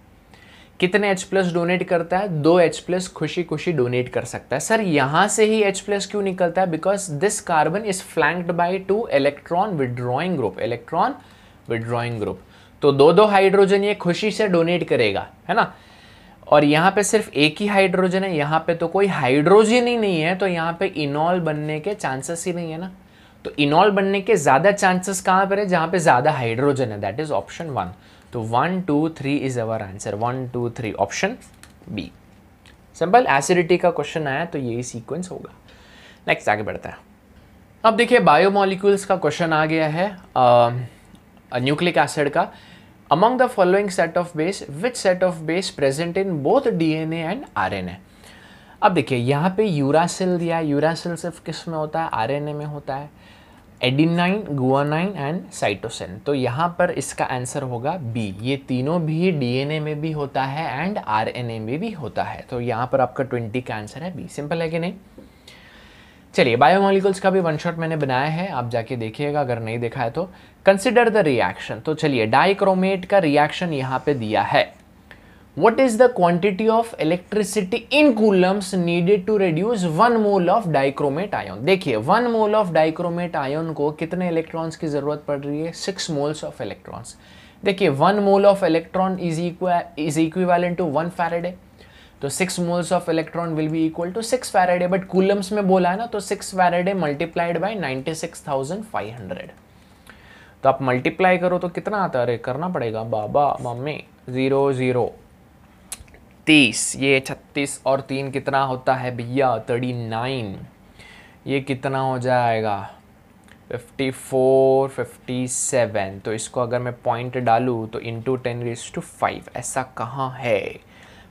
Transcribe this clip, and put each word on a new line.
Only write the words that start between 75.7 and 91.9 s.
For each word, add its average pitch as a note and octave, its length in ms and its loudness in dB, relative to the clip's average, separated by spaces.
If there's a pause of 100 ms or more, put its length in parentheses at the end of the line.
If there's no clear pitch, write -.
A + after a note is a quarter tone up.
is C4 220 4
the B3 80 8
quantity F#3 640 2
of A3+ 200 2 (140)
electricity F#3+ 760 -2 (160)
in D4 240 6
coulombs G3 560 4
needed F3 540 2
to G#3+ 100 2
reduce F#3+ 460 0 (160)
one A#3 240 4
mole F#3+ 260 4
of G#3 240 2
dichromate C#3+ 600 0
ion? G2+ 240 -6
देखिए, D3 380 0
one F#3+ 380 2
mole G#3+ 200 2
of G3 200 2
dichromate E3+ 640 0
ion D3+ 380 -4
को D3 160 -2
कितने F3 380 -4
इलेक्ट्रॉन्स E3 480 -4
की E3+ 100 -8
ज़रूरत D3 420 -4
पड़ C#3+ 100 -2
रही C#3+ 220 -6
है? E3 120 -6
सिक्स - 380 -8
moles D3+ 340 -4
of D3 160 -12
electrons। A2 540 -12 (500)
देखिए, F#3+ 260 2
one F3 380 2
mole G3 240 6
of F#3+ 160 0
electron F#3 480 0 (140)
is D#3+ 160 -4
equa-, F3 360 -2 (160)
is D#3 280 -2
equivalent F3 540 0
to E3+ 180 0
one E3+ 120 -2 (100)
Faraday। E3+ 320 -4 (720)